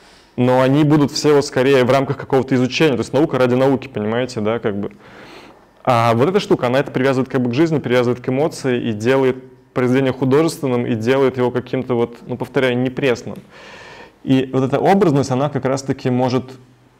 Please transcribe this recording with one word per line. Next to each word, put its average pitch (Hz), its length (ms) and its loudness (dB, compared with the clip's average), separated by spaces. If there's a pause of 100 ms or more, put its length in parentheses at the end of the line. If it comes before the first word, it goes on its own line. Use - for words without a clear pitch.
(360)
но 127 260 2
они 139 220 4
будут 147 280 2
все 147 220 2
вот 139 100 4
скорее 131 400 2
в 117 60 0
рамках 139 260 0
какого-то 135 380 -2
изучения, 127 400 2
то 107 60 -4
есть - 120 -6
наука 139 260 0
ради 123 180 2
науки, 131 320 0
понимаете, 113 520 -4
да, 110 180 -2
как 107 220 -4
бы. 101 120 -8 (920)
А 117 300 2
вот 123 160 2
эта 196 100 0
штука, - 280 -2
она 127 100 0
это 143 120 -2
привязывает 131 380 0
как 131 140 -2
бы 123 80 -2
к 120 40 -6
жизни, 160 240 0
привязывает 120 440 0
к - 80 -6
эмоции 131 500 -2 (100)
и - 40 -4
делает 127 420 2 (380)
произведение 127 380 2
художественным, 135 760 0
и 120 80 -2
делает 123 440 0
его 123 120 0
каким-то 123 440 -4
вот, 117 320 -2
ну, 123 100 -8
повторяю, 127 420 -2
непресным. 127 580 -4 (840)
И 131 300 0
вот 131 120 0
эта 131 140 -2
образность, 151 520 2
она 131 180 0
как 139 160 -6
раз-таки 131 460 -4
может 127 340 0 (560)